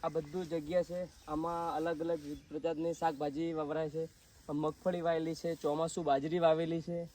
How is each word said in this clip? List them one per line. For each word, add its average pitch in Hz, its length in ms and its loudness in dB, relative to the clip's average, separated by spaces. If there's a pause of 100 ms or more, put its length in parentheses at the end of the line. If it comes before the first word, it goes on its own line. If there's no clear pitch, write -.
આ 165 60 2
બધું 156 360 -2
જગ્યા 165 380 0
છે, 175 240 -4 (200)
આમાં 170 480 -2
અલગ 156 260 0
અલગ 170 180 0
વિવિધ 147 200 -8 (100)
પ્રજાતની 165 440 -2
શાકભાજી 151 600 0
વવરાય 156 360 -2
છે. 160 200 -4 (400)
મગફળી 156 520 0
વાવેલી 165 340 2
છે, 165 200 -2
ચોમાસું 156 500 0
બાજરી 147 340 4
વાવેલી 165 420 4
છે 170 340 -6